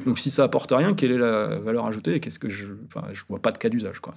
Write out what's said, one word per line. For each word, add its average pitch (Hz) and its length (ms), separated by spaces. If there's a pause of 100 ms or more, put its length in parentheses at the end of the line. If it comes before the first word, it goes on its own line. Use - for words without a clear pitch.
Donc 120 140
si 143 100
ça 139 140
apporte - 260
rien, 156 240
quelle 127 160
est 123 80
la 107 400
valeur 113 300
ajoutée 110 260
et 147 60
qu'est-ce - 180
que - 100
je, 98 180 (200)
enfin, - 260
je 101 160
vois 98 120
pas 113 100
de - 80
cas 117 120
d'usage, 110 280
quoi. - 180